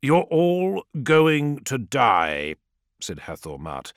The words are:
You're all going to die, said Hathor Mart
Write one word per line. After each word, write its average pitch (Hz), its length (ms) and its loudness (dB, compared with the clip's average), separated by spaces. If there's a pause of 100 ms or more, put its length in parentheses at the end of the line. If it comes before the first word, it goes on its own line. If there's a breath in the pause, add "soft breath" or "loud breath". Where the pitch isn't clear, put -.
You're 160 200 4
all 180 600 0 (200)
going 151 640 4
to 135 120 -6
die, 82 800 0 (440)
said 80 200 -12
Hathor 78 400 -14
Mart 71 380 -12